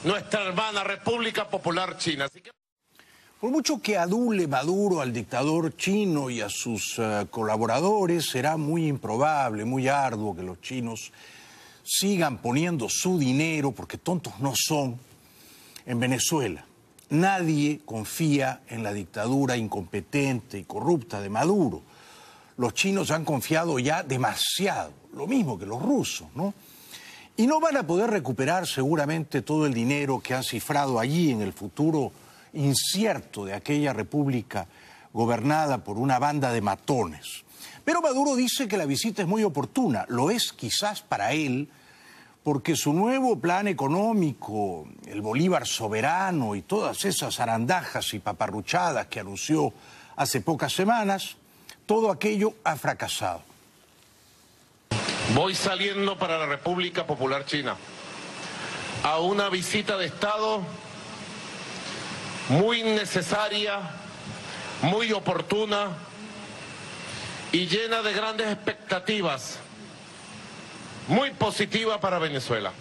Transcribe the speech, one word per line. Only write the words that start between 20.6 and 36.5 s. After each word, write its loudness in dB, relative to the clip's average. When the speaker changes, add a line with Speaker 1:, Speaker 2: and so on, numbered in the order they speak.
Speaker 2:
corrupta 0
de -6
Maduro. 2
Los 0
chinos 0
han 0
confiado 0
ya 0
demasiado, -2
lo -6
mismo 2
que -8
los -6
rusos, 0
¿no? -2
Y 6
no 6
van 4
a 0
poder 2
recuperar 0
seguramente 0
todo 2
el 2
dinero 2
que -4
han 0
cifrado 0
allí 4
en 2
el -2
futuro 0
incierto 0
de -6
aquella 0
república -2
gobernada 2
por -6
una 4
banda 2